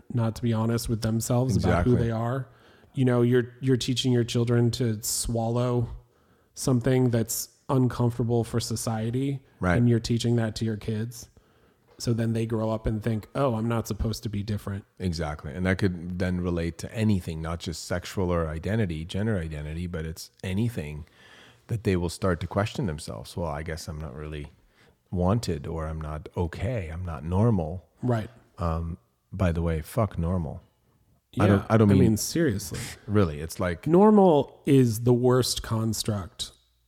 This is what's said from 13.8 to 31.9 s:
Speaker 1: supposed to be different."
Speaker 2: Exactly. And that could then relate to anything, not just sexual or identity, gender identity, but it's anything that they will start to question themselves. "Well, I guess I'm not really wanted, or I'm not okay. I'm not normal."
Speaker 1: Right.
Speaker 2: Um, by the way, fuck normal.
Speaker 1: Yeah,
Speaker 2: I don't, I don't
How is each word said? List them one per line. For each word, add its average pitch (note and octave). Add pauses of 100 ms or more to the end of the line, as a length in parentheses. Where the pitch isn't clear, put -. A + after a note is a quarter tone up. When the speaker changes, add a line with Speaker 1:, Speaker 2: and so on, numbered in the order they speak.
Speaker 1:
supposed G#2+
to A2+
be G2+
different." G2+ (160)
Speaker 2:
Exactly. D#2
And F2+
that F#2+
could F2+
then F2+
relate E2+
to -
anything, F#2+
not E2
just -
sexual F2+
or E2+
identity, E2+
gender G2+
identity, D#2+
but E2
it's - (140)
anything F#2 (600)
that A2+
they F#2+
will E2+
start F2
to F2+
question G#2
themselves. D2
"Well, F2
I D2+
guess D#2
I'm D#2
not D2
really D2+ (580)
wanted, F2+
or D#2+
I'm D#2
not D2+
okay. F#2
I'm E2+
not D2+
normal." F2+ (160)
Speaker 1:
Right. A2+ (280)
Speaker 2:
Um, E2 (340)
by F#2
the E2
way, E2
fuck -
normal. E2 (680)
Speaker 1:
Yeah, -
Speaker 2:
I G#2
don't, G2
I A2
don't G#2